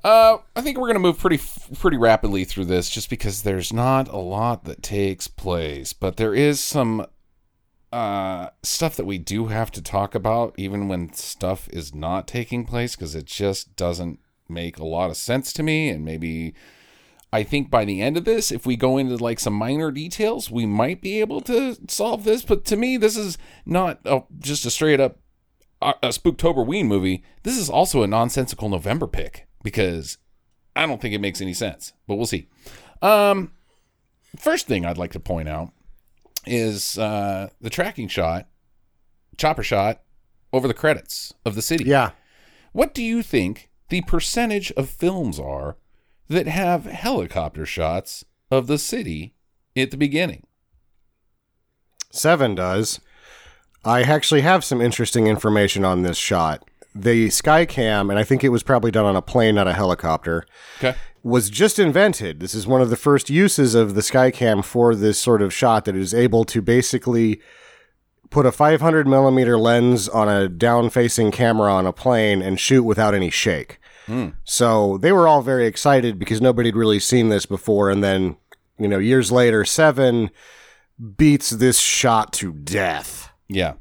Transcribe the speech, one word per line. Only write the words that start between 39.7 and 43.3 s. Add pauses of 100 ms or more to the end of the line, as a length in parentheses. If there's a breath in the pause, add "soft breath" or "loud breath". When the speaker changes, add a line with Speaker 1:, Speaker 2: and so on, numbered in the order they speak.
Speaker 1:
over
the
credits (100)
of
the
city.
Speaker 2:
Yeah. (600 soft breath)
Speaker 1:
What
do
you
think (220)